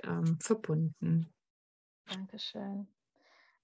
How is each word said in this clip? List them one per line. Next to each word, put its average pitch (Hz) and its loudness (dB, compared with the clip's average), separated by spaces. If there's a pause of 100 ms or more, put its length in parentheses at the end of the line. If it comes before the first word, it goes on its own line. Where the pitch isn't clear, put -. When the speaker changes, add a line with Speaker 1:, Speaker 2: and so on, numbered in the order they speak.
Speaker 1:
ähm, 165 2
verbunden. 165 2 (760)
Speaker 2:
Dankeschön. 196 -8 (760)